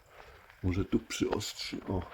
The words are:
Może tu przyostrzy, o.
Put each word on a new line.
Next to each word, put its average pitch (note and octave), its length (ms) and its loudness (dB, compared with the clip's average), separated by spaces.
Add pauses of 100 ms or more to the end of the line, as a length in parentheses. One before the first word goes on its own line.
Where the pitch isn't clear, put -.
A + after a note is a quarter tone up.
(640)
Może F#2 220 4
tu - 140 4
przyostrzy, - 800 -2 (100)
o. F#2 140 2 (120)